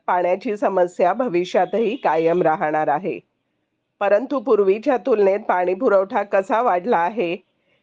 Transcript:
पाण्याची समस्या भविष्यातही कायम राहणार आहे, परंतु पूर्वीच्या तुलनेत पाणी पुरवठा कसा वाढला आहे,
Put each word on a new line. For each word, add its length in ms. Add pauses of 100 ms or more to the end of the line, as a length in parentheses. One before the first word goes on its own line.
पाण्याची 500
समस्या 560
भविष्यातही 840
कायम 460
राहणार 460
आहे, 300 (840)
परंतु 400
पूर्वीच्या 560
तुलनेत 440
पाणी 340
पुरवठा 480
कसा 400
वाढला 360
आहे, 380 (460)